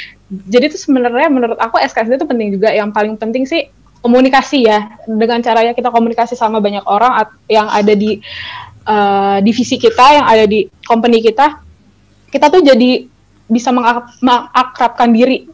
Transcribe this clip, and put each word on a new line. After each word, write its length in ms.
Jadi 400
tuh 80
sebenarnya 480
menurut 320
aku 160
S 160
K 100
S 60
D 80
tuh 80
penting 320
juga. 160
Yang 180
paling 300
penting 240
sih 240
komunikasi 640
ya. 400
Dengan 400
caranya 320
kita 160
komunikasi 400
sama 240
banyak 320
orang 320
at-, 240
yang 240
ada 240
di, 240
eh, 640
divisi 320
kita, 420
yang 60
ada 240
di 160
company 340
kita, 400
kita 220
tuh 160
jadi 420
bisa 240
mengak-, 560
mengakrabkan 880
diri. 400